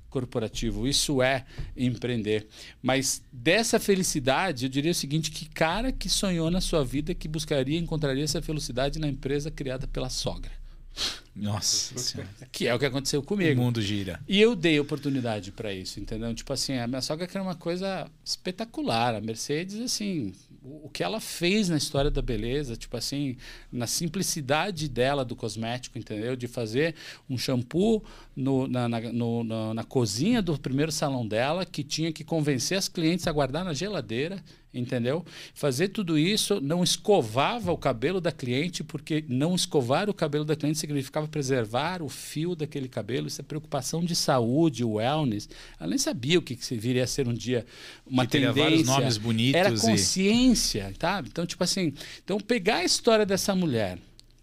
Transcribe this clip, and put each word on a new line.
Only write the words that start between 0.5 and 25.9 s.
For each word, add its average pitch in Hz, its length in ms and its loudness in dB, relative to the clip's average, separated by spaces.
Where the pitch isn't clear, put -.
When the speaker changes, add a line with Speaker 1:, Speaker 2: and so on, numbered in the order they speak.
Speaker 1:
isso 139 340 2
é 127 240 2
empreender. 117 720 0
Mas 131 400 0
dessa 190 480 2
felicidade, 156 880 2
eu - 20 0
diria 131 240 0
o - 20 2
seguinte: 147 340 -2
que - 200 -10
cara 190 420 0
que 262 180 -4
sonhou 170 440 2
na 185 80 2
sua 160 240 2
vida 147 280 -2
que 170 140 -6
buscaria, 151 540 0
encontraria 151 420 0
essa 139 180 0
felicidade 139 600 -2
na 151 80 0
empresa 143 420 -2
criada 131 380 -6
pela 131 200 -4
sogra? - 440 -4
Speaker 2:
Nossa 104 640 -2
Senhora. 98 320 -6
Speaker 1:
Que 135 160 0
é 120 60 2
o 120 40 2
que 143 80 0
aconteceu 135 380 0
comigo. 165 360 2
Speaker 2:
O 123 40 2
mundo 117 180 2
gira. 98 460 -2
Speaker 1:
E 196 120 6
eu 226 140 8
dei 160 240 4
oportunidade 131 720 -2
pra 104 240 -6
isso, 92 240 -8
entendeu? 110 340 -6
Tipo 117 200 -6
assim, 135 220 -2
a 120 120 -2
minha 131 160 -2
sogra 160 240 -4
queria 196 160 -6
uma 185 140 -4
coisa 180 520 -4
espetacular. 185 920 -2
A 104 40 -4
Mercedes, 151 600 -4
assim, 196 520 -4
o, 147 240 -16
o - 20 -14
que - 140 -4
ela 185 160 -2
fez 196 500 2
na 165 80 2
história 139 320 2
da 131 140 0
beleza, 120 540 -2
tipo - 200 -10
assim, 135 400 -4
na 120 160 -4
simplicidade 160 1000 -2
dela 131 360 2
do 120 100 -8
cosmético, 113 640 -6